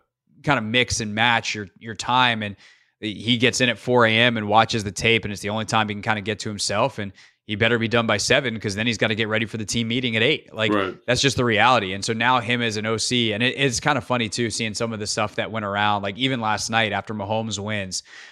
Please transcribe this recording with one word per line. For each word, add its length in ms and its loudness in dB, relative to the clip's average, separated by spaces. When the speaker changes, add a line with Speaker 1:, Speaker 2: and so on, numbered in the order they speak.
Speaker 1:
kind 160 2
of 60 -4
mix 360 0
and 140 -4
match 400 2
your, 140 -8
your 160 -12
time. 480 2
And 140 -6
he 380 -2
gets 220 4
in 80 4
at 100 -2
four 280 4
A 40 6
M 260 4
and 120 -4
watches 360 4
the 80 -6
tape, 320 2
and 80 -6
it's 80 -10
the 100 -6
only 140 -4
time 240 0
he 60 -6
can 80 -10
kind 160 0
of 60 -8
get 160 -4
to 80 -8
himself. 500 -2
And 140 -8
he 100 -6
better 220 2
be 100 0
done 180 2
by 100 2
seven 420 2
'cause 160 -4
then 120 -2
he's 100 0
gotta 180 0
get 140 -2
ready 160 0
for 140 -8
the 80 -6
team 200 -2
meeting 300 -2
at 60 2
eight. 320 0
Like, 180 0
Speaker 2:
Right. 240 0
Speaker 1:
that's 140 0
just 160 2
the 80 0
reality. 480 4
And 100 -6
so 120 -2
now 260 2
him 220 -2
as 160 -2
an 80 -4
O 100 0
C, 380 0
and 80 -2
it, 160 0
it's 220 0
kind 180 2
of 60 -6
funny 260 -2
too, 180 -2
seeing 240 -4
some 220 -4
of 40 -8
the 80 -6
stuff 280 -4
that 160 -4
went 160 -6
around. 340 2
Like, 160 -6
even 240 -2
last 300 -2
night 220 0
after 200 -4
Mahomes 460 -4
wins, 440 -6